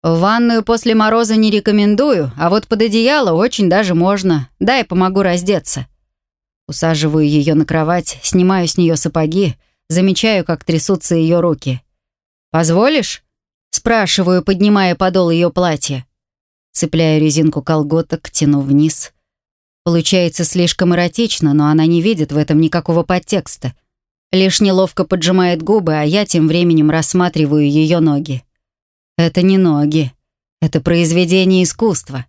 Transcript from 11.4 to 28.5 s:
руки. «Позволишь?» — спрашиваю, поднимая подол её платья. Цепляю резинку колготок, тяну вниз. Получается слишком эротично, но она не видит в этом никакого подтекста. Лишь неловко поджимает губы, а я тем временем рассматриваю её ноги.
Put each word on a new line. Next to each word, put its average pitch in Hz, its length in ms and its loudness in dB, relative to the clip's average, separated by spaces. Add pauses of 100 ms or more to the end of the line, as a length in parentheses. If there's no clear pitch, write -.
руки. 139 400 -4 (720)
«Позволишь?» — 190 720 0 (460)
спрашиваю, 185 760 0
поднимая 196 520 2
подол 185 340 0
её 170 220 0
платья. 147 540 -4 (680)
Цепляю 160 500 0
резинку 156 400 0
колготок, 156 680 -2
тяну 143 320 0
вниз. 143 520 0 (680)
Получается 170 600 0
слишком 175 500 0
эротично, 175 600 -2
но 147 140 2
она 156 180 2
не 170 160 2
видит 165 300 -2
в 143 60 -2
этом 151 220 0
никакого 165 440 0
подтекста. - 680 -4 (580)
Лишь 190 280 2
неловко 190 460 0
поджимает 180 580 0
губы, 180 320 0
а 151 80 -2
я 190 220 0
тем 160 220 0
временем 160 440 2
рассматриваю 156 800 0
её 156 300 0
ноги. 143 440 -2 (760)